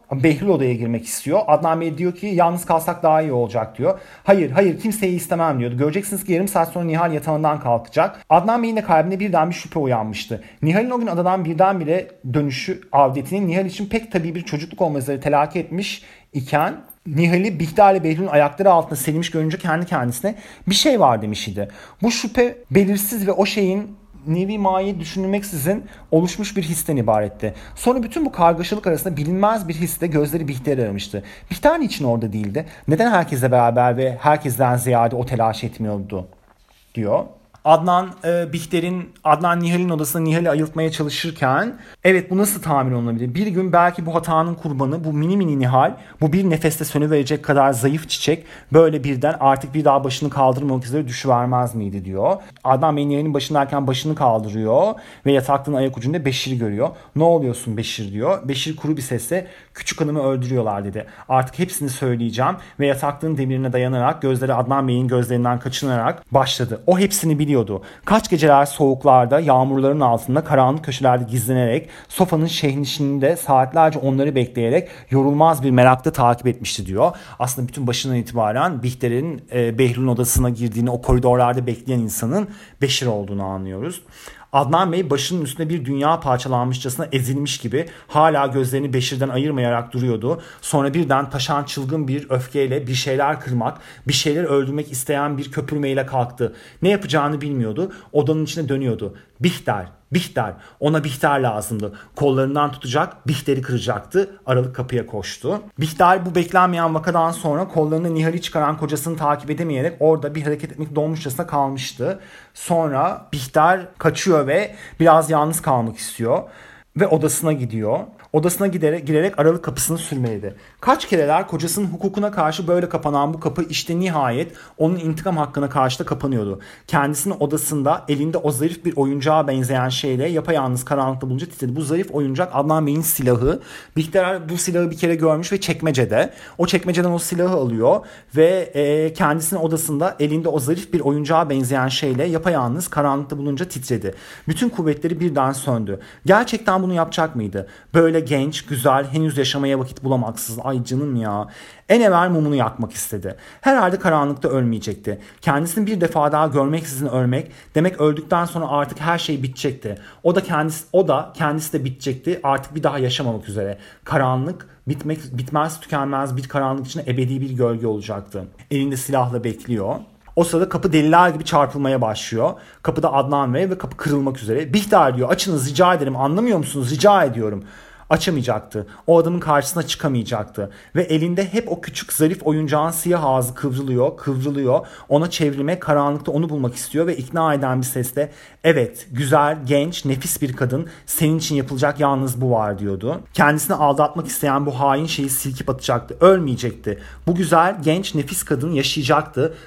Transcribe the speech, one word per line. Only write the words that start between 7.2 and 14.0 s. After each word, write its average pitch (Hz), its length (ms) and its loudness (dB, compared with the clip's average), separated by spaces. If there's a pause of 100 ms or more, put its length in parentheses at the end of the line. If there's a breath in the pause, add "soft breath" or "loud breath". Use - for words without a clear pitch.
kalkacak." 131 600 0 (100)
Adnan 214 340 4
Bey'in 226 120 -2
de 214 60 -2
kalbinde 180 380 2
birden 175 300 0
bir 170 60 -4
şüphe - 240 -8
uyanmıştı. 110 640 -4 (180 loud breath)
Nihal'in 196 280 2
o 247 100 -2
gün 233 80 -4
adadan 180 380 0
birdenbire 175 640 0 (260)
dönüşü 147 480 -2 (100)
Avdet'in 139 560 2
Nihal 185 180 0
için 190 200 -8
pek 226 260 -6